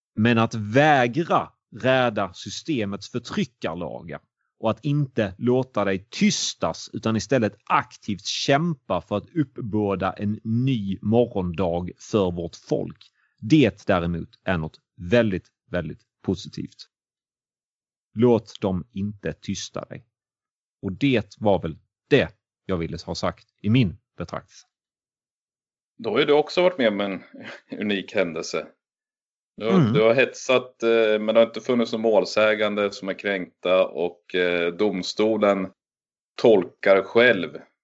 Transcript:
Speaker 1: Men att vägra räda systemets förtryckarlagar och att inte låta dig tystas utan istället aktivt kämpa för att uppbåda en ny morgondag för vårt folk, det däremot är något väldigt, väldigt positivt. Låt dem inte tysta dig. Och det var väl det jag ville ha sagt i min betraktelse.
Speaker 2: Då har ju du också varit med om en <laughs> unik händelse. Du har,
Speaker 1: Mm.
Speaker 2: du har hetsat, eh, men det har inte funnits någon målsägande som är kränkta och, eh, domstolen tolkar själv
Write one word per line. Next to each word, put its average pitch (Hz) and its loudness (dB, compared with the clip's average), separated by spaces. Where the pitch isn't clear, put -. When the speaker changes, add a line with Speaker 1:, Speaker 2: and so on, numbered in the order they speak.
Speaker 1:
Men 117 4
att 113 2
vägra 131 2
räda 113 0
systemets 101 -6
förtryckarlagar 85 -8
och 110 0
att - -6
inte 135 -2
låta 120 0
dig 98 -2
tystas - -2
utan 110 -2
istället 107 0
aktivt - -4
kämpa 143 -2
för - -6
att - -8
uppbåda 101 -2
en 104 -4
ny 113 -2
morgondag 90 0
för 95 0
vårt 85 -8
folk, - -8
det 113 4
däremot 85 -2
är 92 -2
något 78 -8
väldigt, 98 0
väldigt 80 -6
positivt. - -8
Låt 113 2
dem 92 -2
inte 98 -8
tysta - -10
dig. - -18
Och 98 -6
det 120 -2
var 98 2
väl 78 -8
det 117 4
jag 95 -2
ville 82 -6
ha 87 -8
sagt - -6
i 101 -2
min 110 2
betraktelse. - -14
Speaker 2:
Då - -8
har 110 0
ju 156 4
du 151 4
också 151 2
varit 180 2
med 123 2
om 104 0
en 98 -4
<laughs> - -12
unik 101 -4
händelse. 82 -4
Du 104 -10
har, 180 2
Speaker 1:
Mm. 120 2
Speaker 2:
du 107 2
har 113 4
hetsat, 127 -2
eh, 113 2
men 107 -4
det 110 0
har 113 6
inte 113 -12
funnits 120 0
någon 113 -6
målsägande 104 0
som 98 -10
är 92 -8
kränkta 92 0
och, - -8
eh, 87 0
domstolen 101 0
tolkar 98 4
själv 95 2